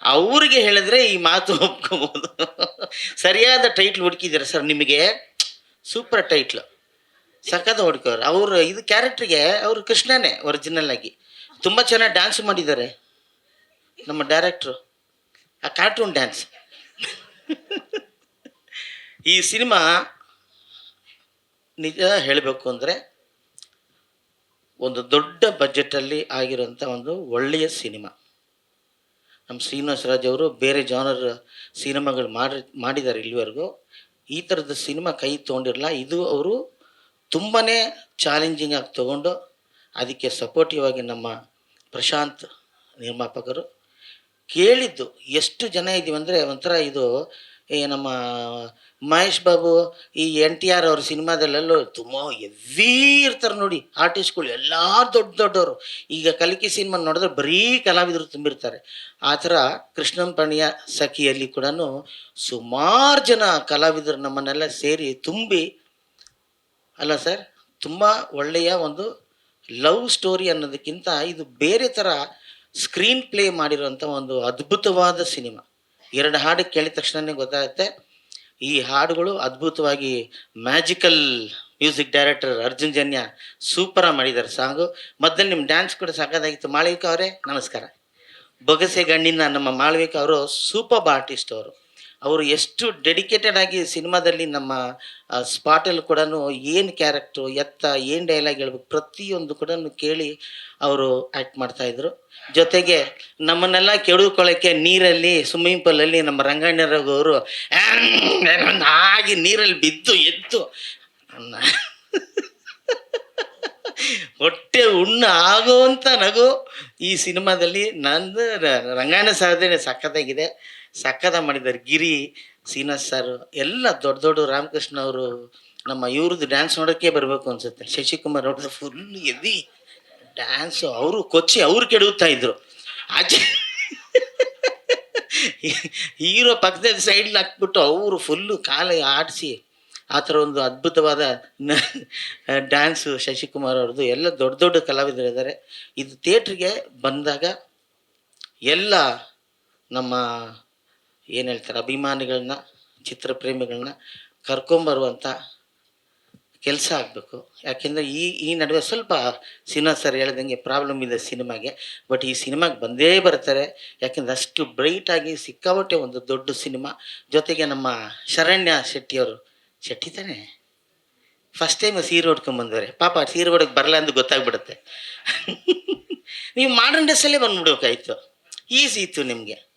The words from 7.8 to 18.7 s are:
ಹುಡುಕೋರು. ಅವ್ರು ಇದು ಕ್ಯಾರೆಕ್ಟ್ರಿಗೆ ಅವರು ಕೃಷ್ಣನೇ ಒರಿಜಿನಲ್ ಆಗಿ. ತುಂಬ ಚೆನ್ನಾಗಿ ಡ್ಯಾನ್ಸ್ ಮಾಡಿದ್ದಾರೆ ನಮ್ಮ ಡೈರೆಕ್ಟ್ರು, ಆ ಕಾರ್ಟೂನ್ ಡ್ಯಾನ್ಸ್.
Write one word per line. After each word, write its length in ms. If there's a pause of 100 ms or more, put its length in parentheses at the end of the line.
ಹುಡುಕೋರು. 420
ಅವ್ರು 380
ಇದು 220
ಕ್ಯಾರೆಕ್ಟ್ರಿಗೆ 600
ಅವರು 400
ಕೃಷ್ಣನೇ 640
ಒರಿಜಿನಲ್ 460
ಆಗಿ. 260 (460)
ತುಂಬ 200
ಚೆನ್ನಾಗಿ 300
ಡ್ಯಾನ್ಸ್ 280
ಮಾಡಿದ್ದಾರೆ 600 (1080)
ನಮ್ಮ 140
ಡೈರೆಕ್ಟ್ರು, 720 (680)
ಆ 40
ಕಾರ್ಟೂನ್ 440
ಡ್ಯಾನ್ಸ್. 340 (2750)